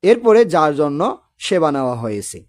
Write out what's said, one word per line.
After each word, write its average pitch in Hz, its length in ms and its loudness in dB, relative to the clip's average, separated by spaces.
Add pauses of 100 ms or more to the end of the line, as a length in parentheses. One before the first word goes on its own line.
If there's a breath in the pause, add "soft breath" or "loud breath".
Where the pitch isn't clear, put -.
এরপরে 226 360 4 (140)
যার 156 220 2
জন্য 147 260 -2 (460)
সেবা 160 240 0
নেওয়া 131 320 -4
হয়েছে 104 460 -10